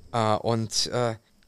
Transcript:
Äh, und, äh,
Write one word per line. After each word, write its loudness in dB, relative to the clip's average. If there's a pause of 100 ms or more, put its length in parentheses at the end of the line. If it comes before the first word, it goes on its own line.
(120)
Äh, 2
und, 0
äh, -2 (320)